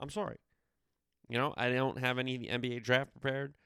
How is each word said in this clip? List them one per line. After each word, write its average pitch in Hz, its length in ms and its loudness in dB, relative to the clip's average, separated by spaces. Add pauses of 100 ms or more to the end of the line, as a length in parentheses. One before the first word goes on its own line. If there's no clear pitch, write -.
I'm 139 100 -6
sorry. 202 260 -4 (920)
You 117 100 0
know, 139 180 2
I 123 140 2
don't 127 280 2
have 127 200 0
any 127 300 -2
N 120 120 0
B 120 160 -2
A 120 40 -4
draft 127 320 2
prepared. 139 420 -4 (120)